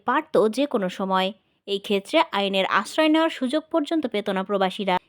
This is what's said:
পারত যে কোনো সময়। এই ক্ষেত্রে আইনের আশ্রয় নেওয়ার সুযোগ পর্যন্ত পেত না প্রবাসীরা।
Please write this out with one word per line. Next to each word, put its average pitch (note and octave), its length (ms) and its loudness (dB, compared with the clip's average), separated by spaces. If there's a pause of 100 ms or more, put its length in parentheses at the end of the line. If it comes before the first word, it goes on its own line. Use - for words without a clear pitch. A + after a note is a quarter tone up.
পারত C#4+ 300 -2 (140)
যে B3+ 180 -2
কোনো G3+ 240 -2
সময়। F#3+ 380 0 (400)
এই G3+ 120 -4
ক্ষেত্রে G3+ 380 0 (140)
আইনের G3 380 0
আশ্রয় D#4 420 2
নেওয়ার D#4+ 260 2
সুযোগ C4+ 320 -2
পর্যন্ত D#4+ 360 0
পেত G#3 240 -4
না F#3+ 140 -2
প্রবাসীরা। F#3+ 520 0 (120)